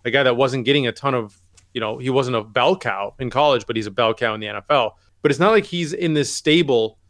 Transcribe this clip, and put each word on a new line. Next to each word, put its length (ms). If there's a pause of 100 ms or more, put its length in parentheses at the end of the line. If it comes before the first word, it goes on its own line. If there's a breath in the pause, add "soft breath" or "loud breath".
a 60
guy 120
that 140
wasn't 280
getting 220
a 60
ton 220
of, 220 (380)
you 60
know, 180
he 120
wasn't 260
a 80
bell 320
cow 420
in 100
college, 380
but 100
he's 100
a 40
bell 240
cow 200
in 60
the 60
N 100
F 140
L. 280 (220)
But 120
it's 80
not 100
like 140
he's 280
in 220
this 180
stable 640 (120)